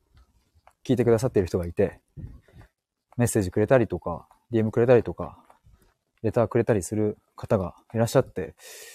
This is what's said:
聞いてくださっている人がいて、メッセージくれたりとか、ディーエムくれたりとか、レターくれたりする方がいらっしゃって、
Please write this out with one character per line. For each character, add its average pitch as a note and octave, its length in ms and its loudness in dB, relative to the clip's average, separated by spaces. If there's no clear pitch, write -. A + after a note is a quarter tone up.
聞 C3 80 0
い - 20 4
て A#2+ 80 0
く A#2 80 4
だ A2+ 80 4
さ C3 80 -2
っ - 40 -4
て A2 80 2
い - 20 6
る F2 60 -4
人 F#2+ 120 -4
が E2+ 60 -4
い E2+ 80 -8
て、 - 260 -2
メ A#2+ 80 2
ッ - 20 0
セ A2 140 0
ー - 20 -2
ジ F2+ 80 -4
く - 80 -2
れ G#2+ 80 2
た C3+ 100 4
り A2+ 100 2
と F2 120 -8
か、 - 280 -10
デ A#2 60 -2
ィ A2 40 2
ー - 20 0
エ - 0 -
ム A2 80 -2
く - 80 -2
れ A#2 80 2
た B2+ 80 8
り G#2+ 80 4
と - 100 -8
か、 - 240 -12
レ G#2+ 80 -2
タ A#2 140 2
ー - 20 0
く - 100 -2
れ A#2 60 4
た A#2+ 100 0
り G2 80 0
す - 140 -8
る G#2+ 220 -2
方 - 220 -2
が F2+ 180 -6
い A2+ 40 -4
ら A2+ 80 2
っ - 20 0
し - 80 -4
ゃ C3+ 40 6
っ - 40 4
て、 - 320 -12